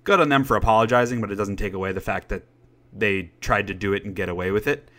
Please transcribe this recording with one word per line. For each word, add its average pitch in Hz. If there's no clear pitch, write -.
good 190
on 147
them 135
for 120
apologizing, 117
but 101
it 101
doesn't 101
take 101
away 95
the 92
fact 95
that 98
they 98
tried 101
to 98
do 98
it 101
and 95
get 90
away 90
with 104
it. -